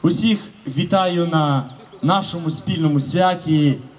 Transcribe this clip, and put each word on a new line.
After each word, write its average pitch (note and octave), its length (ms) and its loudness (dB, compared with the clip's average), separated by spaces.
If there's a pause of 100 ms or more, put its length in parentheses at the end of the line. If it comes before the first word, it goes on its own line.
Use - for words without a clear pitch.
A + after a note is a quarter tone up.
Усіх G#3 380 2 (280)
вітаю F3 600 0
на D3+ 420 0 (320)
нашому E3+ 480 -2
спільному D#3 500 0
святі D#3 760 2 (220)